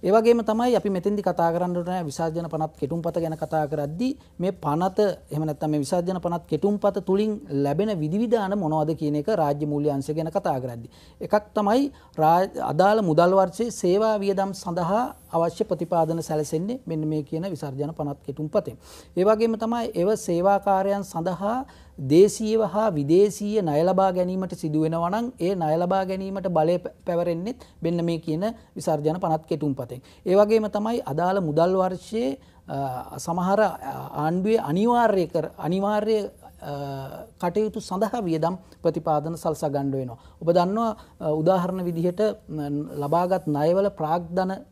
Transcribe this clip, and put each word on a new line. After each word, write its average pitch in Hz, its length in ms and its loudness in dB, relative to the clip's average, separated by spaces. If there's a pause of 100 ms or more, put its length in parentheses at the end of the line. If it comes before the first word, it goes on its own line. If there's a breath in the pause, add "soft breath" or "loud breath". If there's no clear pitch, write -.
ඒ 180 80 2
වගේම 233 320 6
තමයි 233 320 2
අපි 208 140 2
මෙතෙන්දි 202 320 -2
කතා 170 300 2
කරන්න 175 260 0
ඕනේ 180 280 -4
විසර්ජන 165 440 -4
පනත් 156 300 -4
කෙටුම් 165 220 -4
පත 165 200 -2
ගැන 160 160 -4
කතා 156 300 -2
කරද්දී 156 440 -4 (280 soft breath)
මේ 180 120 0
පනත, 180 480 -2 (320)
එහෙම 147 120 -4
නැත්නම් 156 280 -4
මේ 151 80 0
විසර්ජන 175 400 -2
පනත් 170 280 -4
කෙටුම් 196 320 0
පත 202 260 0
තුලින් 208 260 2 (180)
ලැබෙන 151 500 0
විධිවිධාන 208 600 0
මොනවද 156 360 0
කියන 151 200 -2
එක 147 120 -2
රාජ්‍ය 151 380 0
මූල්‍ය 147 240 0
අංශය 139 240 -2
ගැන 160 180 -4
කතා 165 280 0
කරද්දී. 120 320 -10 (300 loud breath)
එකක් 208 320 0
තමයි 226 380 2 (260 loud breath)
රා-, 170 340 4 (100)
අදාළ 180 400 4
මුදල් 175 380 6
වර්ෂයේ 202 320 0
සේවා 208 480 2
වියදම් 196 340 0
සඳහා 185 600 -2 (160)
අවශ්‍ය 170 320 0
ප්‍රතිපාදන 165 580 0
සැලසෙන්නේ 160 680 -4
මෙන්න 156 200 -2
මේ 156 160 -2
කියන 160 260 -6
විසර්ජන 143 440 -6
පනත් 147 320 -6
කෙටුම් 151 240 -8
පතෙන්. 185 280 -2 (400 loud breath)
ඒ 175 60 2
වගේම 220 320 2
තමයි 226 400 -4
එව 190 200 2
සේවාකාරයන් 196 880 0
සඳහා 190 640 -4 (320 loud breath)
දේශීයව 202 640 4
හා 214 280 0
විදේශීය 196 720 2
ණය 156 220 2
ලබා 185 280 4
ගැනීමට 180 440 -2
සිදු 156 260 -2
වෙනවා 165 280 0
නම් 233 220 -4 (100)
ඒ 185 140 0
ණය 160 220 0
ලබා 190 280 0
ගැනීමට 190 420 -8
බලය 170 300 4
ප-, 175 160 -8 (120)
පැවරෙන්නෙත් 175 600 -2 (160 loud breath)
මෙන්න 170 240 0
මේ 170 140 0
කියන 165 240 -4 (320 loud breath)
විසර්ජන 156 440 0
පනත් 160 260 0
කෙටුම් 151 300 -2
පතෙන්. 127 260 -12 (240 loud breath)
ඒ 180 100 2
වගේම 214 340 4
තමයි 220 360 -4
අදාළ 180 360 0
මුදල් 165 340 2
වර්ෂයේ, 214 640 -2 (300 soft breath)
අ, 139 500 -8
සමහර, 180 420 0
අ, 202 120 4 (420)
ආණ්ඩුවේ 180 440 0
අනිවාර්ය 208 680 2
කර, 160 300 -4
අනිවාර්ය, 208 600 0
අ, - 560 -10 (680)
කටයුතු 208 420 0
සඳහා 190 400 -2
වියදම් 165 340 0 (260 loud breath)
ප්‍රතිපාදන 160 540 0
සලසා 156 340 -2
ගන්න 139 220 -2
වෙනවා. 131 260 -6 (240 soft breath)
ඔබ 170 120 2
දන්නවා, 202 380 2 (280 loud breath)
අ, 160 140 -2
උදාහරණ 180 500 2
විදිහට, 175 380 -2 (280)
ම, 151 120 -8 (320)
ලබාගත් 165 540 0
ණයවල 165 420 2
ප්‍රාග්ධන 175 600 -2 (200)